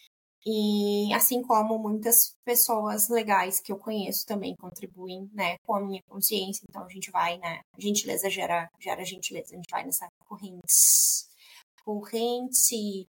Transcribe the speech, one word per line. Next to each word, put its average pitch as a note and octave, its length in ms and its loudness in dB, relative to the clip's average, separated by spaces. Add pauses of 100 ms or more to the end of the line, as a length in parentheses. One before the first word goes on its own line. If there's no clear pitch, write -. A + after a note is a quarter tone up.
(460)
E G#3 680 2
assim A#3+ 280 2
como A3 360 2
muitas G#3+ 560 2 (100)
pessoas A3 640 2
legais G#3 520 2
que - 120 -8
eu G3 60 -6
conheço G3 480 -4
também F#3+ 300 -4
contribuem, F#3 760 -14
né, F3+ 240 -4 (100)
com A3 80 0
a G3+ 60 0
minha G3 280 -6
consciência. G3 600 -2
Então, G3 160 -14
a F3+ 60 -16
gente F#3+ 200 -14
vai, F3 280 0
né, E3+ 220 -8 (180)
gentileza G3+ 500 -2
gera, F3 400 -2 (100)
gera F3+ 260 -6
gentileza. F3+ 500 -10
A - 20 -18
gente F3 140 -14
vai F3+ 140 -6
nessa - 220 -4 (200)
corrente. F#3 360 -14 (1200)
Corrente. A3 1300 -2